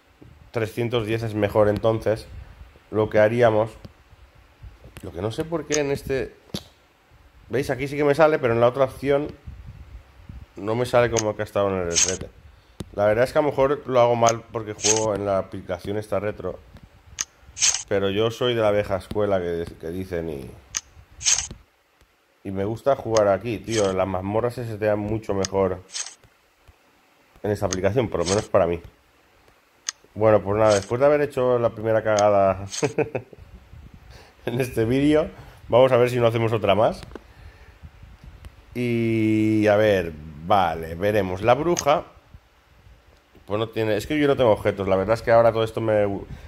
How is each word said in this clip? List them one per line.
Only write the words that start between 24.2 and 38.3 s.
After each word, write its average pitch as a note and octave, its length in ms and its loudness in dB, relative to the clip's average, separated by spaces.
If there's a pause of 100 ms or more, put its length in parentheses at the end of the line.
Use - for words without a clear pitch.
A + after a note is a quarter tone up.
se B2 100 -10
setea G#2+ 300 -2
mucho G#2+ 380 -4
mejor F#2+ 480 -2 (1600)
en G#2 80 -2
esta G#2 140 -4
aplicación, F#2+ 440 -2
por E2+ 120 -4
lo E2 40 -4
menos G2+ 240 -2
para F#2 180 2
mí. E2+ 140 -4 (1300)
Bueno, G#2+ 280 4
pues G2 160 -4
nada, G#2+ 180 4
después G2+ 240 -2
de C#3 80 4
haber D3 140 2
hecho B2+ 360 0
la A#2 120 0
primera A2 340 -2
cagada G2+ 640 2 (960)
<laughs> - 840 -20
en - 140 -4
este B2 240 -2
vídeo, D3 460 2 (400)
vamos B2+ 240 6
a A#2+ 40 6
ver B2 120 4
si B2 80 -2
no A#2+ 100 4
hacemos A2+ 240 0
otra G2+ 240 2
más. C3+ 260 2 (1700)